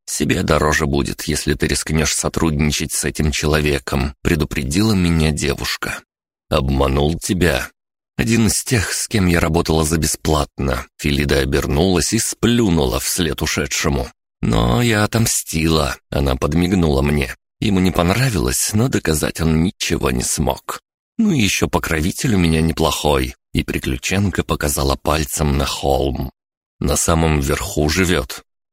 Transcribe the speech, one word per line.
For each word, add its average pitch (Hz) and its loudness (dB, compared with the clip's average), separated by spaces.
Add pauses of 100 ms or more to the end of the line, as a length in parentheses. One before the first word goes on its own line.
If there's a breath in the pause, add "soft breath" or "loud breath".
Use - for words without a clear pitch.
Себе - -2
дороже 76 2
будет, 69 -2
если 73 -2
ты 73 -2
рискнешь - -2
сотрудничать 76 0
с - -4
этим 76 0
человеком», 71 0
предупредила 76 0
меня 82 2
девушка. - -4 (480)
«Обманул 69 2
тебя?» 82 0 (460)
«Один 113 2
из - -2
тех, 107 0
с - -6
кем 95 2
я 87 4
работала 80 2
за 80 0
бесплатно». 71 -2 (140)
Филида 71 0
обернулась 73 0
и 110 0
сплюнула 92 0
вслед - -4
ушедшему. 71 -2 (360)
«Но 117 2
я 107 2
отомстила», 80 0 (140)
она 67 0
подмигнула 80 2
мне. 71 0 (260)
«Ему 101 2
не 92 4
понравилось, 90 0
но 117 2
доказать 80 -2
он 80 2
ничего - -2
не 62 -2
смог. - -4 (360)
Ну 214 2
и 156 2
еще 98 2
покровитель 82 -2
у 95 2
меня 80 4
неплохой». 73 0 (200)
И - 0
Приключенко 90 -2
показала 71 -2
пальцем 76 -2
на 71 0
холм. 67 -2 (480)
«На 76 0
самом 80 2
верху 71 -2
живет?» 82 0 (300)